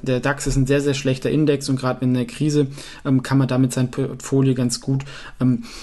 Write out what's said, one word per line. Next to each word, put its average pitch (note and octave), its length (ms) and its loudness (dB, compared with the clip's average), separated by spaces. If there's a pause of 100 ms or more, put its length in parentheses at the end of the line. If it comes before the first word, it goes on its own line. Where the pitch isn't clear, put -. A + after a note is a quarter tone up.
der B2+ 160 0
dax C#3 300 -2
ist C3 80 0
ein C3+ 100 4
sehr, C#3 140 2
sehr C#3 140 0
schlechter C3+ 360 0
Index D3 380 2
und C3+ 100 0
gerade B2+ 260 -2
in B2+ 80 2
der B2 140 0
Krise, D3 400 0 (380)
ähm, C3 180 2
kann C3+ 160 2
man C3+ 80 4
damit B2+ 260 2
sein B2+ 180 0
Portfolio C3+ 640 0
ganz B2 260 0
gut, C3+ 240 -2 (360)
ähm, B2 220 2 (200)